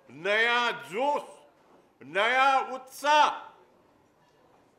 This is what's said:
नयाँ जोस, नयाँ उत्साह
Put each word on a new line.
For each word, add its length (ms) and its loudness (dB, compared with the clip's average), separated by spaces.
नयाँ 580 0
जोस, 340 -2
नयाँ 540 2
उत्साह 540 2